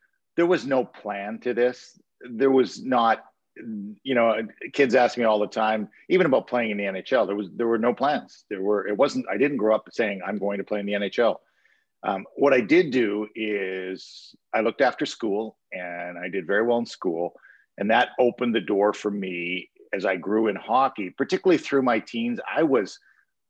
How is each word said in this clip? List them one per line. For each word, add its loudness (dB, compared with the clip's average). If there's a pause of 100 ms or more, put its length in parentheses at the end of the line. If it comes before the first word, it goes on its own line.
(360)
there 2
was 2
no 2
plan -8
to -2
this. -2 (320)
There 2
was 2
not, 2 (320)
you -10
know, 2 (280)
kids 2
ask 4
me 0
all 4
the 0
time, -2 (220)
even 4
about 2
playing -2
in -6
the -4
N -4
H -6
L, 4
there -2
was, -4
there -2
were 2
no 2
plans. -4
There -6
were, 0
it -2
wasn't, 0
I -2
didn't 2
grow 2
up -2
saying, -2
"I'm -4
going -4
to -6
play -4
in -6
the -2
N -2
H -2
L." 2 (640)
Um, -4 (100)
what 4
I 6
did 4
do 0
is -6 (180)
I 0
looked 0
after 0
school, -4 (140)
and -10
I -8
did -6
very 2
well 2
in -4
school. -4 (420)
And -2
that 4 (100)
opened 0
the 2
door 2
for -4
me -6 (240)
as -4
I 0
grew 0
in 0
hockey, -2
particularly 0
through 0
my 2
teens. -4 (120)
I 0
was, 0 (520)